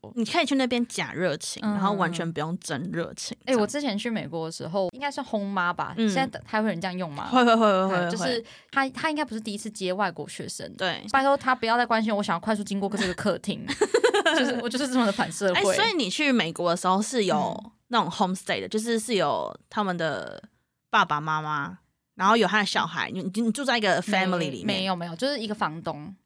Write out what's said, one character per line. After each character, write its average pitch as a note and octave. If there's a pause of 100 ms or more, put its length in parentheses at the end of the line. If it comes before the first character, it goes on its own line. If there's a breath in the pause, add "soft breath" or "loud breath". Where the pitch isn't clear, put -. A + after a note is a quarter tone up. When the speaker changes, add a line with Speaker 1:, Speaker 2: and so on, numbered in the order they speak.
(160)
Speaker 1:
你 A#3
可 F4
以 D4
去 C#4
那 C4
边 A#3+
假 D3+
热 E3
情， -
Speaker 2:
嗯。 G#3
Speaker 1:
然 G3+
后 G3+
完 F#3+
全 E3+
不 D3
用 D#3+
真 C#3+ (100)
热 E3
情， -
Speaker 2:
欸， -
Speaker 1:
这 C4
样。 A3+
Speaker 2:
我 G#3
之 C#4+
前 C4
去 A3+
美 G3
国 D#3+
的 E3
时 D3+
候， F#3
应 B3+
该 C#4+
算 C#4
轰 G#3
妈 F3+
吧， E3
Speaker 1:
嗯。 A3
Speaker 2:
现 C4
在 -
还 G#3+
会 A3
有 A3
人 E3
这 F#3+
样 F3+
用 F3
吗？ C#3+
Speaker 1:
会， B3
会， A#3
会， A3
会， F#3+
会。 F#3+
Speaker 2:
嗯， F3
就 F3+
是 A3+ (280 loud breath)
他， C4+
他 D#4
应 D4+
该 D4+
不 A3
是 A3+
第 A3
一 G3+
次 G#3+
接 F#3
外 F#3
国 D3+
学 -
生。 -
Speaker 1:
对。 E3+
Speaker 2:
拜 C4+
托 C#4
他 B3+
不 A3+
要 A#3
再 A#3+
关 A3+
心 G#3+
我， G3+
想 G3
要 E3+
快 A3
速 G#3
经 G3
过 G3
这 G3+
个 F3+
客 F3
厅。 - (340)
Speaker 1:
<laughs> F#4+
Speaker 2:
就 C4+
是， B3+
我 A#3+
就 B3
是 C#4
这 B3+
么 A#3+
的 G3
反 E3
社 F#3+
会。 F4+
Speaker 1:
欸， -
所 G4
以 A4
你 A3+
去 C#4+
美 F3
国 F3
的 F3
时 F#3
候 F#3+
是 G#3+
有 E3 (280)
Speaker 2:
嗯。 - (180)
Speaker 1:
那 A#3
种 F3+
homestay F#3
的， G2
就 G#3+
是， A#3
是 A3
有 A2 (140)
他 G#3+
们 F#3
的 G#2+ (480)
爸 G#3
爸 D3+
妈 D#3
妈， D3+ (380)
然 F#3
后 A3
有 G#3+
他 G#3
的 G3+
小 -
孩， D#3+
你， F#3
你 G#3
住 C#4+
在 A#3+
一 A3
个 F3+
family F3+
里 G#2+
面。 -
Speaker 2:
没， G#3
没 F#3+
有， F#3+
没 E3+
有， E3+
就 B3
是 C#4+
一 A3+
个 G#3
房 E3
东。 D#3 (100)